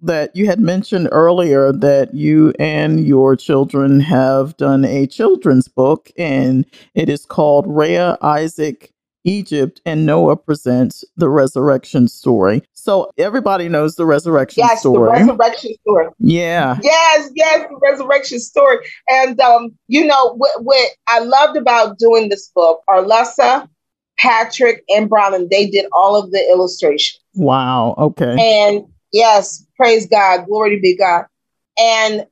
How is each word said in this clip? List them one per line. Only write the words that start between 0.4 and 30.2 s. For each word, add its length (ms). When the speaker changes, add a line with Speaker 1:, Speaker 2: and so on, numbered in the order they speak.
Speaker 1:
had 140
mentioned 520
earlier 600
that 420
you 440
and 480
your 300
children 640
have 560
done 280
a 220
children's 640
book, 500
and 480
it 140
is 160
called 440
Rhea, 540
Isaac, 680
Egypt, 600
and 220
Noah 300
Presents 680
the 120
Resurrection 800
Story. 540
So 460
everybody 500
knows 280
the 100
resurrection 580
Speaker 2:
Yes, 180
the 80
Speaker 1:
story. 200
Speaker 2:
resurrection 640
story. 240
Speaker 1:
Yeah. 640
Speaker 2:
Yes, 520
yes, 340
the 140
resurrection 580
story. 380
And, 320
um, 320
you 180
know, 280
what, 300
what 260
I 120
loved 360
about 420
doing 300
this 260
book, 340
Arlessa, 800
Patrick, 680
and 220
Bronwyn, 400
they 180
did 240
all 240
of 140
the 180
illustrations. 720
Speaker 1:
Wow, 640
okay. 400
Speaker 2:
And 480
yes, 540
praise 300
God, 400